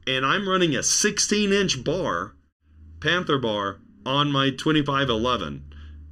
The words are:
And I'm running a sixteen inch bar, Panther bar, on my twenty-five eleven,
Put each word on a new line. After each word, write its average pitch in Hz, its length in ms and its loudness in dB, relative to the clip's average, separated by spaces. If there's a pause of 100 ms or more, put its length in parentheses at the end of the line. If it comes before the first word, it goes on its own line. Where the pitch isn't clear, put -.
And 131 200 0
I'm 190 220 0
running 180 280 2
a 104 80 0
sixteen 208 680 2
inch 180 320 0
bar, 117 520 -2 (640)
Panther 160 360 0
bar, 104 420 -2 (240)
on 143 280 0
my 135 180 2
twenty-five 139 600 2
eleven, 107 540 -2 (480)